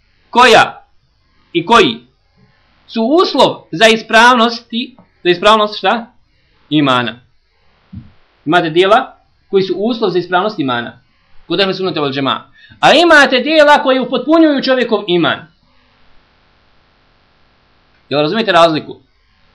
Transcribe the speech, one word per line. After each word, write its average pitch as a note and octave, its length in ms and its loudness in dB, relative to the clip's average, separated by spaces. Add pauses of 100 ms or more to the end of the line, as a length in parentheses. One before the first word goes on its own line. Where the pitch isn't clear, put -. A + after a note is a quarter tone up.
(300)
Koja? A3 560 2 (680)
I E3 140 -4
koji? E3+ 400 0 (800)
Su A3+ 160 -6
uslov B3+ 600 0 (100)
za F3 160 0
ispravnosti, A#3 1080 0 (280)
za F3 60 0
ispravnost G#3 480 0
šta? A3+ 340 -4 (580)
Imana. B2 500 -2 (1300)
Imate E3+ 240 0
dijela F#3+ 460 0 (320)
koji G3 140 0
su F3+ 140 -4
uslov A3 340 -4
za F3 80 -2
ispravnost F3+ 400 -4
imana. B2+ 420 -6 (460)
Kod F3 140 -4
ehli F#3+ 140 -2
sunnata F3 260 -6
wal C#3 120 -4
džemaa. C3 380 -6 (300)
A D#3+ 120 4
imate C#4+ 480 4
dijela D4 420 2
koji C4+ 160 0
upotpunjuju C#4 640 0
čovjekov A#3+ 440 -2
iman. D#3+ 400 -2 (2500)
Jel C#3 120 -2
razumijete F#3+ 320 -2
razliku? E3 440 0 (580)